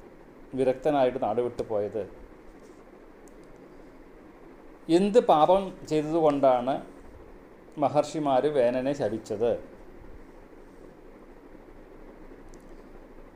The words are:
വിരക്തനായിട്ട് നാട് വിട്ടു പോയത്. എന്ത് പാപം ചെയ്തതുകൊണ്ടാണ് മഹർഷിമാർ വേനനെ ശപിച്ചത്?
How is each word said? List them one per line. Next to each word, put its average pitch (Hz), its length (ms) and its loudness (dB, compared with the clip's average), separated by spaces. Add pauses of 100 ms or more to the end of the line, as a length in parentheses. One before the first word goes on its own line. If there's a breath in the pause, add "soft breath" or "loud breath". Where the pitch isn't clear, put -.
(540)
വിരക്തനായിട്ട് 131 720 0
നാട് 113 180 0
വിട്ടു 120 220 -4
പോയത്. 104 400 -4 (2750)
എന്ത് 196 300 4
പാപം 175 420 4 (280)
ചെയ്തതുകൊണ്ടാണ് 143 840 2 (1040)
മഹർഷിമാർ 143 720 0
വേനനെ 131 460 0
ശപിച്ചത്? 110 580 -2 (3750)